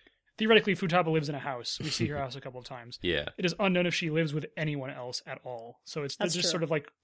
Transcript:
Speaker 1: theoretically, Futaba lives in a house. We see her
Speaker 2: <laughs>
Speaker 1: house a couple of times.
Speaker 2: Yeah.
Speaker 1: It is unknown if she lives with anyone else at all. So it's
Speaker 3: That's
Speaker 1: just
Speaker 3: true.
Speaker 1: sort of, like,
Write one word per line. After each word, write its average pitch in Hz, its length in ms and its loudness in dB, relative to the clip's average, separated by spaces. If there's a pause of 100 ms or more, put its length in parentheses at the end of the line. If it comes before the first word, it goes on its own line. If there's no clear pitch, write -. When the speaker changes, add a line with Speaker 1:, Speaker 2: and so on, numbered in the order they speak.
(380)
Speaker 1:
theoretically, 220 360 6
Futaba 170 380 2
lives 151 160 2
in 147 60 -4
a 139 60 -6
house. 127 420 -6
We 156 80 -2
see - 160 0
her 147 100 -2
Speaker 2:
<laughs> - 20 -2
Speaker 1:
house 135 160 -4
a 135 60 -10
couple 127 200 -12
of 120 60 -20
times. 120 360 -14
Speaker 2:
Yeah. 80 240 2 (100)
Speaker 1:
It 190 80 -2
is 170 140 2
unknown 180 280 4
if 170 80 2
she 170 160 0
lives 156 220 2
with 147 140 -2 (100)
anyone 147 340 -2
else 127 360 -8
at 131 180 -10
all. 120 400 -12
So 156 180 -6
it's 135 140 -6
Speaker 3:
That's 170 180 2
Speaker 1:
just 175 100 0
Speaker 3:
true. 175 80 2
Speaker 1:
sort 165 100 0
of, 147 80 -2
like, 151 200 0 (140)